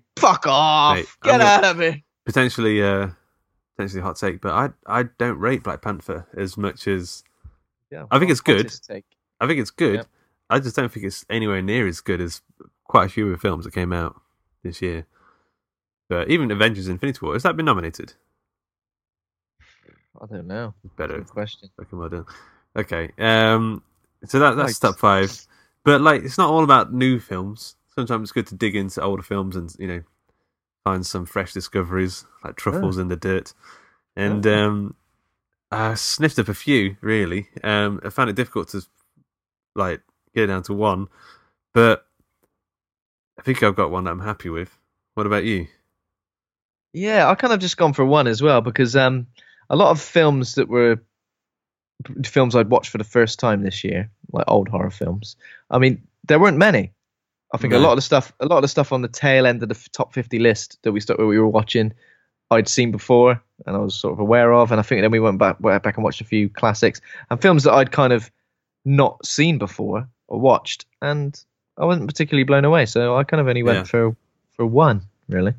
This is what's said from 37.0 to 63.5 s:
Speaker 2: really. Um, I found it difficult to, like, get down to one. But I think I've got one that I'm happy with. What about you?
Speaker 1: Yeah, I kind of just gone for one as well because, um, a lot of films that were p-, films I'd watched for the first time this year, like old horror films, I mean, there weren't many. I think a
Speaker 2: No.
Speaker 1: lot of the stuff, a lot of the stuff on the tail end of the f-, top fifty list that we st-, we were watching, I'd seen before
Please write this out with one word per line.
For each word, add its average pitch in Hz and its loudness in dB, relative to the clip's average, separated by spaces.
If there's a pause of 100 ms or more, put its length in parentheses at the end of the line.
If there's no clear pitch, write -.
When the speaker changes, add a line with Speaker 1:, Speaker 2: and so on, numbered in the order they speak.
Speaker 2:
really. 101 -4 (140)
Um, 104 -2
I - -10
found 127 -2
it 101 -6
difficult 117 -6
to, 98 -10 (920)
like, 92 -4 (320)
get 113 2
down 95 -4
to - -10
one. 98 -2 (680)
But 117 4 (1300)
I - -20
think 131 0
I've 101 2
got 85 0
one 90 -4
that 87 -6
I'm 87 -8
happy 101 -10
with. 85 -10 (380)
What 107 -4
about 101 0
you? 95 -4 (1200)
Speaker 1:
Yeah, 196 2
I 180 4
kind 240 0
of 208 2
just 180 -4
gone 160 4
for 139 2
one 143 4
as 113 0
well 139 6
because, 120 0
um, 131 2 (440)
a 135 2
lot 190 6
of 165 2
films 147 2
that 120 0
were 117 2 (1080)
p-, - -12
films 123 2
I'd 113 4
watched - 2
for - -10
the 104 -4
first 117 0
time 107 0
this 95 -6
year, 101 -4 (220)
like - -4
old 104 2
horror 98 -4
films, - -8 (340)
I - 2
mean, 127 2 (200)
there 151 4
weren't 185 4
many. 175 2 (600)
I 117 -6
think 117 -2
a - 4
Speaker 2:
No. 131 6
Speaker 1:
lot 151 6
of 120 4
the 135 -2
stuff, 139 0
a 131 -2
lot 165 4
of 139 6
the 143 0
stuff 143 -2
on 127 -2
the 123 -6
tail 131 2
end 120 0
of 113 -6
the 110 -4
f-, - -16
top - -6
fifty 120 -4
list 117 2
that 113 -2
we 104 -2
st-, - -4
we 107 2
were 110 4
watching, 110 0 (580)
I'd 113 4
seen 120 0
before 120 4 (240)